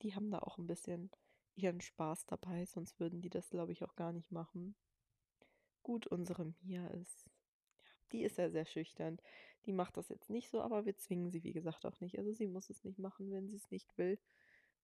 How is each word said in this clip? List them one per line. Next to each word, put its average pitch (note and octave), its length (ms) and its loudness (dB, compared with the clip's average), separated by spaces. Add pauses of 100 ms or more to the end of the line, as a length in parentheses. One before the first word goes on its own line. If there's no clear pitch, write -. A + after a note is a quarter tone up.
die G3+ 120 0
haben G#3 160 0
da G3 100 0
auch - 180 -4
ein F3 80 -4
bisschen F3 440 -2 (440)
ihren F3+ 260 2
Spaß - 460 -2
dabei, F3 400 -2
sonst - 340 -6
würden E3+ 200 0
die F3+ 100 -4
das, F3+ 200 -2
glaub F3 200 0
ich, F3 140 -4
auch - 120 -6
gar E3+ 160 0
nicht E3+ 200 -6
machen. F3 420 -4 (1080)
Gut, A#3 240 2
unsere F3 460 0 (100)
Mia F3+ 260 -2
ist, - 420 -6 (480)
ja, - 120 -20 (220)
die A#3 100 0
ist - 160 4
ja F3 120 6
sehr E3 140 4
schüchtern. E3 540 -2 (480)
Die G#3 60 2
macht F#3 240 2
das - 120 -2
jetzt - 220 -8
nicht A#3 200 -2
so, A3 100 4
aber A3 240 4
wir G3+ 120 2
zwingen F3 340 0
sie, E3+ 120 -2
wie E3+ 100 -2
gesagt, E3 340 0
auch - 140 -2
nicht. F3+ 180 -2
Also G3+ 140 4
sie A3 140 2
muss F#3 240 -2
es - 140 -10
nicht G3 140 -4
machen, G3 320 -2
wenn G3 180 0
sie G#3 80 -4
es - 140 -10
nicht - 260 -6
will. F#3 220 6 (640)